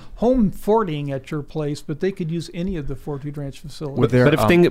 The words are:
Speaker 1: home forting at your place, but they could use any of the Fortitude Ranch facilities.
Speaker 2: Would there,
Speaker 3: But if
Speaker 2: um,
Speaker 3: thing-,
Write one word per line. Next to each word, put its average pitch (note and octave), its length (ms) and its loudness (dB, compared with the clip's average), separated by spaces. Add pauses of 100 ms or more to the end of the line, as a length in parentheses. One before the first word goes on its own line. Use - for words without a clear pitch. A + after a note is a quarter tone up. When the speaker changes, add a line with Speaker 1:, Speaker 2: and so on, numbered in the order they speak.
(140)
Speaker 1:
home A3+ 360 2
forting D#3+ 600 -2
at C3+ 200 -8
your D#3 100 -4
place, D3 400 -6
but D3 180 -8
they F#3 120 -2
could F3+ 180 -6
use E3 240 -6
any F3+ 240 -6
of C#3 100 -6
the C#3 80 -6
Fortitude C#3+ 420 -10
Ranch C#3 220 -10
facilities. C#3+ 400 -10
Speaker 2:
Would A#2+ 120 2
there, B2 140 6
Speaker 3:
But D3 100 6
if D#3 60 2
Speaker 2:
um, A2+ 60 4
Speaker 3:
thing-, F3 240 8